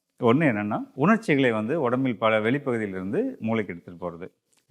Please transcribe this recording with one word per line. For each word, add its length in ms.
ஒண்ணு 240
என்னன்னா, 520
உணர்ச்சிகளை 560
வந்து 300
உடம்பில் 360
பல 220
வெளிப்பகுதியிலிருந்து 1000
மூளைக்கு 340
எடுத்துட்டு 360
போறது. 220